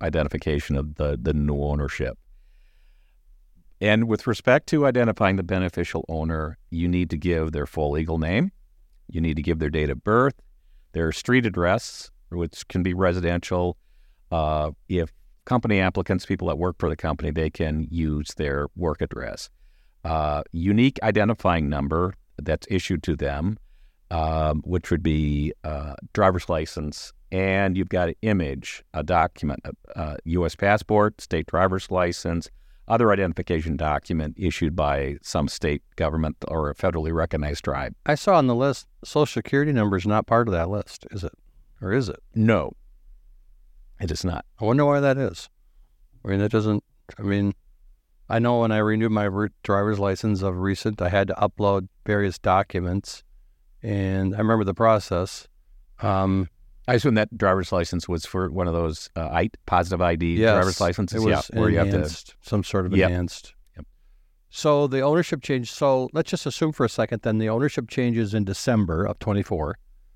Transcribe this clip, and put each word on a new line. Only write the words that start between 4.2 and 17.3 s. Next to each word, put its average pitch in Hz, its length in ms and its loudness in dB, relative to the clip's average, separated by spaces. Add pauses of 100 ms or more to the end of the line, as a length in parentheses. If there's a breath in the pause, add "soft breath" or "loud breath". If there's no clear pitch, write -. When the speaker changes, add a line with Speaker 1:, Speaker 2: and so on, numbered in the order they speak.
Speaker 1:
respect 127 420 2
to 147 180 4
identifying 113 500 2
the 95 60 -2
beneficial 87 640 -4
owner, 80 480 -4 (140)
you 85 180 -2
need 90 220 0
to 82 80 -4
give 80 340 0
their 73 140 -4
full 76 240 -2
legal 80 260 -2
name. 95 340 0 (580)
You 87 120 -6
need 80 160 0
to 78 60 -4
give 80 160 -2
their 78 100 -2
date 76 220 0
of 67 120 -6
birth, 123 320 2 (580)
their 82 200 -2
street 123 320 0
address, 92 640 -2 (200)
which 85 380 -6
can 92 140 -2
be 90 120 0
residential. 87 800 0 (560)
Uh, 78 380 0 (180)
if 87 240 0 (320)
company 113 340 0
applicants, 92 460 0
people 90 240 -2
that 76 80 -2
work 87 220 -2
for 87 100 0
the 78 80 -2
company, 78 340 -4